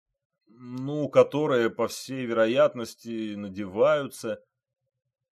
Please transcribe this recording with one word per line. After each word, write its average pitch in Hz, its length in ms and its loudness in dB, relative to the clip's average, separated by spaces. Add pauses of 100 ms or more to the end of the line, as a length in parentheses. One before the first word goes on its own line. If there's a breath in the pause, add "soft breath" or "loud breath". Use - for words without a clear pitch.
(460)
Ну, 131 640 -6
которые, 131 600 4
по 110 200 -2
всей 131 380 -10
вероятности, 113 1080 0
надеваются. 104 1120 -2 (880)